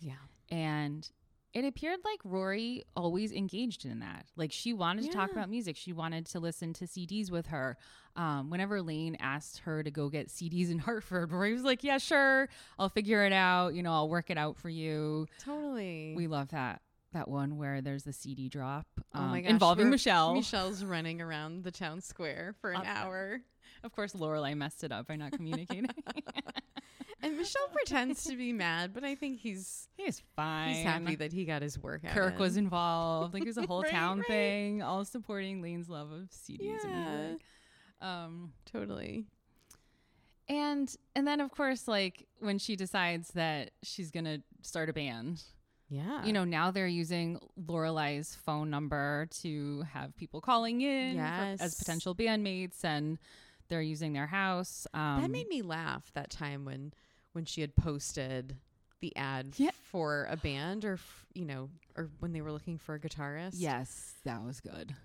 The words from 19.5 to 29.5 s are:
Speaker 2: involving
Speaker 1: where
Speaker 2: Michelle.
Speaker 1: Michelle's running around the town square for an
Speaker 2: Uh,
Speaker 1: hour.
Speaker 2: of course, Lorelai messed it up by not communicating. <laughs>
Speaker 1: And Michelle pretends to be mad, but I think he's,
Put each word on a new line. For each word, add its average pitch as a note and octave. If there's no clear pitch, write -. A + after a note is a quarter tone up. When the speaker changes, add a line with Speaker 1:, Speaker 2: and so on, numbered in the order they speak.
Speaker 2:
involving F#3+
Speaker 1:
where B3+
Speaker 2:
Michelle. F3
Speaker 1:
Michelle's G3
running E3+
around E3
the F3+
town E3+
square F3
for G3+
an F#3
Speaker 2:
Uh, F#3+
Speaker 1:
hour. G3
Speaker 2:
of A#3
course, G3+
Lorelai D3+
messed D3
it D#3
up A2+
by D#3
not D3+
communicating. F3
<laughs> -
Speaker 1:
And D4+
Michelle C5+
pretends C#4+
to C4+
be B3
mad, F3
but B3+
I C#4
think C4+
he's, F#3+